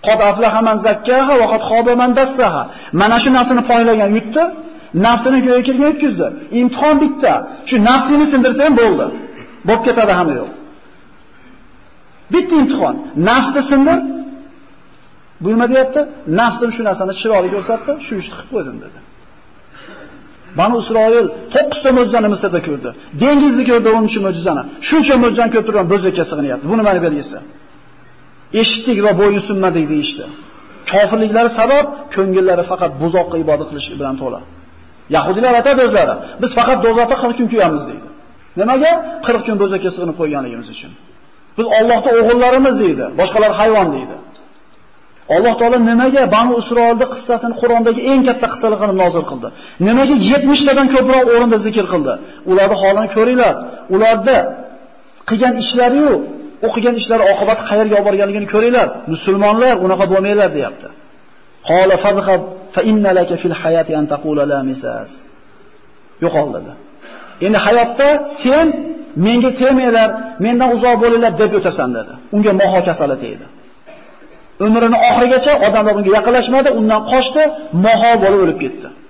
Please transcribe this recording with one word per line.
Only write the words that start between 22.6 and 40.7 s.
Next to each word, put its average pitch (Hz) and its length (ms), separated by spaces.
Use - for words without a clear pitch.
ko'rdi. 139 300
Dengizni 269 520
ko'rdi, 226 240
o'ninchi 220 320
mo'jizani. 170 420
Shuncha 285 380
mo'jizani 233 340
ko'rib 226 160
turgan 202 220
bo'zakka 180 360
sig'inyapti. 143 420
Bu 180 100
nimani 202 260
belgisi? 147 360
"Eshitdik 220 500
va 208 100
bo'ysunmadik", 190 720
deyishdi. 147 380
Kofirliklari 220 640
sabab 277 340
ko'ngillari 185 560
faqat 175 300
buzoqqa 170 440
ibodat 151 280
qilish 147 240
bilan 135 260
to'la. 123 240
Yahudiylar 185 440
aytadi 247 280
o'zlari: 208 320
"Biz 247 160
faqat 240 280
do'zaxda 233 360
qirq 240 200
kun 240 120
kuyamiz", 170 360
deydi. 117 240
Nimaga? 262 360
"Qirq 233 220
kun 220 160
bo'zakka 190 320
sig'inib 175 260
qo'yganligimiz 131 540